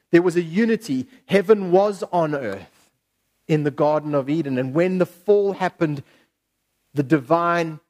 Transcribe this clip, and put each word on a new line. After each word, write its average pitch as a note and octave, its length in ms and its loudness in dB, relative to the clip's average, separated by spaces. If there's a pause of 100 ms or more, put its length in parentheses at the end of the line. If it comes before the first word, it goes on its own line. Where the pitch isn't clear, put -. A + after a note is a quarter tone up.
There E3+ 120 6
was F3 140 0
a F3 60 2
unity. F3 640 -2 (200)
Heaven G3 440 2
was G3 400 2
on D#3+ 240 0
earth G2 560 -10 (560)
in D3+ 160 0
the D3 80 0
Garden D3+ 420 -2
of C3+ 160 -2
Eden. C#3+ 280 -2
And C3 160 -4
when F#3 240 0
the F3+ 80 0
fall G3+ 480 0
happened, E3+ 500 -4 (880)
the C#3+ 100 -2
divine, D#3+ 760 0 (100)